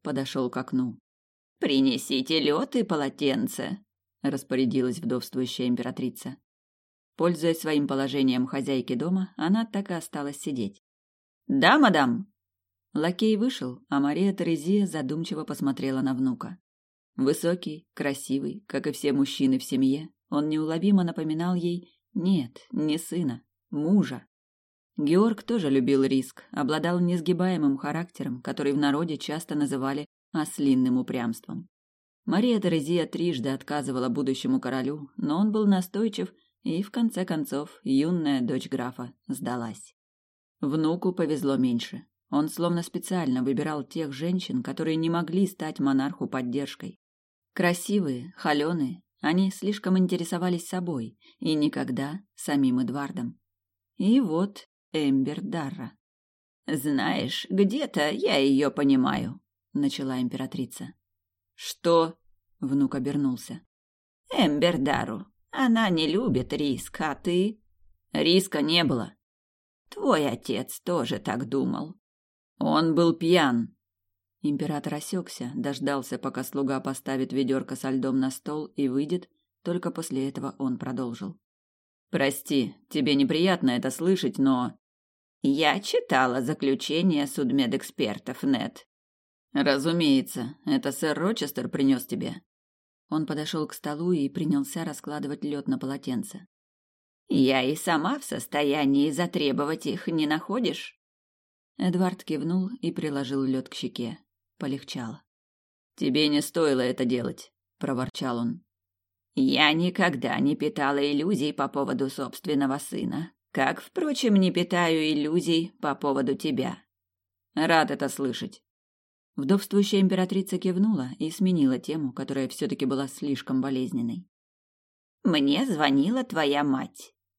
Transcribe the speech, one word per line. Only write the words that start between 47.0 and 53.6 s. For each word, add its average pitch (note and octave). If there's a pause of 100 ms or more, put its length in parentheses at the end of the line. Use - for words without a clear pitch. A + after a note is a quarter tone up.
Красивые, F3
холёные, D#3 (180)
они F3+
слишком G3
интересовались F3+
собой E3+ (220)
и D#4
никогда D3 (160)
самим C3+
Эдвардом. B2 (560)